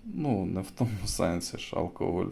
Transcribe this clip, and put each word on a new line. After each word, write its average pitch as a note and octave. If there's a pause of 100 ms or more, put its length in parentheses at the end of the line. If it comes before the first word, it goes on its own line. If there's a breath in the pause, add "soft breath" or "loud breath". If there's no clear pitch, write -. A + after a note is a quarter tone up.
Ну, C3+
не F2+
в F#2
тому A#2+
<laughs> F#2
сенсі, F2
що -
алкоголь, F2+